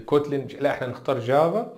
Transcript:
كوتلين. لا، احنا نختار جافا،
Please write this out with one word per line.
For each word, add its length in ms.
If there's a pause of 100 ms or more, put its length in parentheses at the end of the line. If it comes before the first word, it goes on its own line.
كوتلين. 420 (120)
لا، 120
احنا 160
نختار 320
جافا، 580